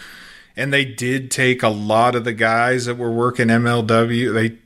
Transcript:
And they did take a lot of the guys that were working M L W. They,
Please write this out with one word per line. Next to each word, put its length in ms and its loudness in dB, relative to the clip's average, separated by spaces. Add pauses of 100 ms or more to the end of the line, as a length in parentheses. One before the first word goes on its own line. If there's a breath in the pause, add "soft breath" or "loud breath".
(560 loud breath)
And 180 -4
they 100 2
did 460 -6
take 320 0
a 60 4
lot 460 2
of 100 -4
the 100 -4
guys 500 0
that 140 -6
were 140 -4
working 360 0
M 180 4
L 160 0
W. 500 0
They, 160 0 (180)